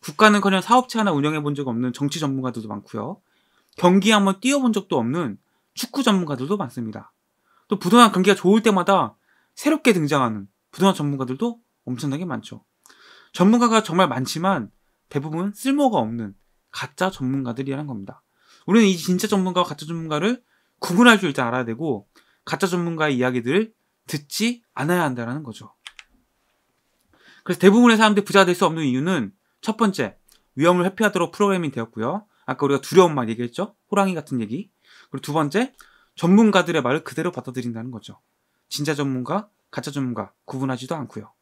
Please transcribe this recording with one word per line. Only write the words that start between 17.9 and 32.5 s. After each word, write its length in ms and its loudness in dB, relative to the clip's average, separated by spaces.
우리는 220 6
이 100 2
진짜 300 -2
전문가와 380 0
가짜 200 -12
전문가를 580 -4
구분할 400 6
줄 100 -2
일단 180 -2
알아야 180 -2
되고 420 -6
가짜 220 -4
전문가의 500 -2
이야기들을 560 -2
듣지 560 -6
않아야 300 0
한다는 400 -6
거죠. 300 -18
그래서 160 -6
대부분의 380 8
사람들이 280 4
부자가 200 6
될 100 2
수 100 0
없는 200 0
이유는 480 -2
첫 160 -6
번째, 400 -2
위험을 300 4
회피하도록 460 -2
프로그래밍 400 0
되었고요. 540 -6
아까 200 -4